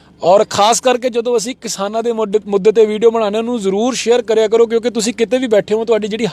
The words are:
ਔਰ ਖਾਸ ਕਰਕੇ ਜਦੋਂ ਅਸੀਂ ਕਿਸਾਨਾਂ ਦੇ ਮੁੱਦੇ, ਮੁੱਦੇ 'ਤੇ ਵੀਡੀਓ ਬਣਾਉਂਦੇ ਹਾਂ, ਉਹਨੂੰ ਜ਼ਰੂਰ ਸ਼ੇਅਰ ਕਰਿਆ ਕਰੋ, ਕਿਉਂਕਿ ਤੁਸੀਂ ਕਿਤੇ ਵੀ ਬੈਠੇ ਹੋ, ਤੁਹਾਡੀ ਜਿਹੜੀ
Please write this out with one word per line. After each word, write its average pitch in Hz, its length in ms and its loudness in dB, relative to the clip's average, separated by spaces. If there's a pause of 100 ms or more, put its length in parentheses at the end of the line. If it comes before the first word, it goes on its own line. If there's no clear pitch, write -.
(220)
ਔਰ 196 280 4
ਖਾਸ 214 300 2
ਕਰਕੇ 247 300 0
ਜਦੋਂ 240 260 -2
ਅਸੀਂ 233 240 -4
ਕਿਸਾਨਾਂ 214 420 -6
ਦੇ 233 100 -2
ਮੁੱਦੇ, 214 340 -2
ਮੁੱਦੇ 202 240 0
'ਤੇ 214 160 4
ਵੀਡੀਓ 214 240 2
ਬਣਾਉਂਦੇ 220 280 -2
ਹਾਂ, 226 40 -2
ਉਹਨੂੰ 240 180 -4
ਜ਼ਰੂਰ 202 340 -2
ਸ਼ੇਅਰ 240 280 0
ਕਰਿਆ 220 260 2
ਕਰੋ, 226 180 4
ਕਿਉਂਕਿ 226 240 -2
ਤੁਸੀਂ 220 240 -4
ਕਿਤੇ 233 240 0
ਵੀ 262 80 -4
ਬੈਠੇ 208 280 0
ਹੋ, 226 100 -2
ਤੁਹਾਡੀ 214 240 0
ਜਿਹੜੀ 220 240 -4